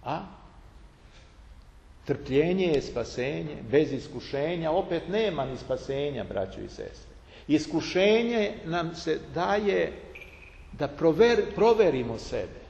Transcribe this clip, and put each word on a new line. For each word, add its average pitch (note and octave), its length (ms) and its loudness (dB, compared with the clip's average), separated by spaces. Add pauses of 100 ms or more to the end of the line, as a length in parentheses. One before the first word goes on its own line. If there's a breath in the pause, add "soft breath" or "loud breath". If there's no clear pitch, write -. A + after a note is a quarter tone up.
A? D3 160 -6 (1900 soft breath)
Trpljenje D#3 600 2
je D3 160 2
spasenje, C#3+ 760 -6 (140)
bez C#3+ 220 4
iskušenja D3+ 800 -4
opet F3 380 -2
nema F#3 360 -2
ni C3 120 -8
spasenja, C3+ 680 -4
braćo F#2+ 380 -6
i G2+ 80 -10
sestre. - 440 -14 (340 loud breath)
Iskušenje G#3 1040 2 (120)
nam E3 300 -4
se - 240 -2 (140)
daje F#3+ 600 0 (840)
da D3 80 -2
prover-, F#3+ 680 4
proverimo F3 640 4
sebe. G2 420 -6 (100)